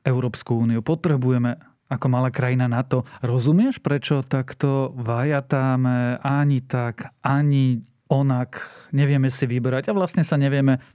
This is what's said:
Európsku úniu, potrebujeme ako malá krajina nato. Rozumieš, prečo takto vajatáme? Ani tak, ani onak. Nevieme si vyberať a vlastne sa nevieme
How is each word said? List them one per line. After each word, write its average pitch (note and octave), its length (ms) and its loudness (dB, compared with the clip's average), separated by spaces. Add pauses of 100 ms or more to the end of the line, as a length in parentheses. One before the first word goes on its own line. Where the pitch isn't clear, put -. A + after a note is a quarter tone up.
Európsku B2 640 0
úniu, A2+ 160 0
potrebujeme B2+ 800 0 (240)
ako C3+ 240 -4
malá B2+ 240 0
krajina B2+ 320 0
nato. B2 400 0 (160)
Rozumieš, D3 560 2
prečo C#3+ 480 -2
takto C3+ 720 -2
vajatáme? B2+ 1300 0
Ani C#3 400 2
tak, A#2+ 560 -6
ani C3+ 640 0 (240)
onak. C3+ 560 0 (240)
Nevieme C#3 400 2
si C3 160 -4
vyberať B2+ 460 -2
a - 20 0
vlastne F3+ 320 0
sa - 80 -2
nevieme C#3 480 2 (120)